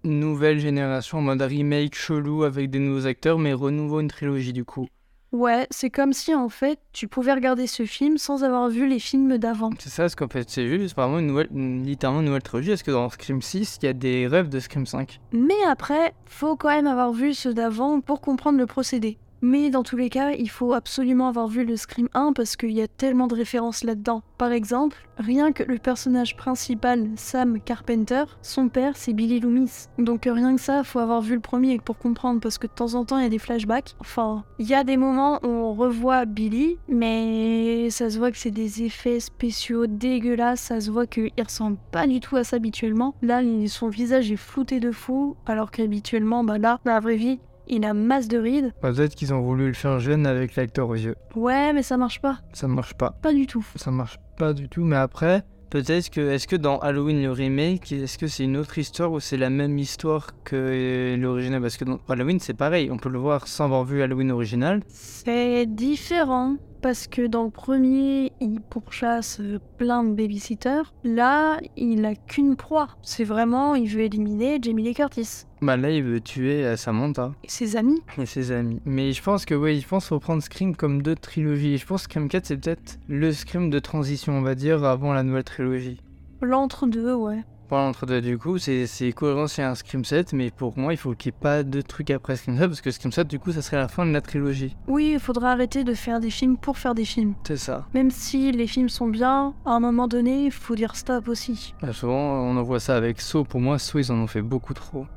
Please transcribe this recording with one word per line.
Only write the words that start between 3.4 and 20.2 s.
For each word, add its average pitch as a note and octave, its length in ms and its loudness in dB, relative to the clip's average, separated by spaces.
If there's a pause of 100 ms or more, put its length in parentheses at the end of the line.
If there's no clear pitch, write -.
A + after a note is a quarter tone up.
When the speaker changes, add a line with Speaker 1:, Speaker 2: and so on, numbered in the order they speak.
Speaker 1:
renouveau D3 460 -2
une D#3 80 -2
trilogie C#3 460 -4
du B2 120 -4
coup. B2+ 220 -8 (440)
Speaker 2:
Ouais, A#3+ 380 2
c'est - 220 -4
comme C#4 200 2
si D4 220 0
en C4 160 2
fait, C#4+ 300 -2 (120)
tu - 160 -10
pouvais B3+ 260 0
regarder B3+ 340 2
ce A#3 180 -4
film D4 320 2
sans C#4+ 260 -2
avoir B3 260 2
vu A#3 180 2
les C4+ 120 2
films C4 380 2
d'avant. A3+ 400 0
Speaker 1:
C'est - 120 -16
ça, E3 140 0
parce F3 120 0
qu'en C#3 120 -4
fait, A#2+ 220 -4
c'est B2 180 -2
juste F3+ 280 -2
vraiment C#3 240 2
une D#3+ 80 0
nouvelle, C#3+ 260 0
une, C3 320 -4
littéralement C#3 360 0
une D#3 60 2
nouvelle C#3 140 0
trilogie, C3 280 -4
parce G3+ 140 0
que D3+ 80 -2
dans B2 180 0
Scream - 320 -4
six, - 400 -4
il - 40 -2
y C#3 40 4
a C3 40 0
des B2+ 340 0
rêves D#3+ 220 2
de C3+ 100 -2
Scream C3 280 -4
cinq. - 320 -8 (120)
Speaker 2:
Mais D4+ 380 4
après, D#4 440 0 (120)
faut D#4 300 -2
quand D4+ 140 0
même D4 180 4
avoir B3 260 2
vu C4+ 200 0
ceux B3+ 200 -2
d'avant A#3 480 0
pour C#4 200 -2
comprendre C#4+ 360 2
le B3+ 80 4
procédé. A3+ 540 -2 (220)
Mais C#4+ 280 4
dans B3+ 140 2
tous B3+ 120 -6
les B3 140 0
cas, C4+ 220 0